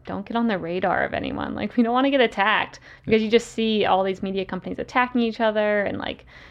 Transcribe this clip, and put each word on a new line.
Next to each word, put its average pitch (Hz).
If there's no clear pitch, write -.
don't 190
get 220
on 233
the 202
radar 175
of -
anyone." -
Like, -
we 240
don't 226
wanna 269
get 277
attacked 214
because 220
you 214
just 226
see 220
all 190
these 190
media 190
companies 185
attacking 247
each 226
other 214
and, 196
like, -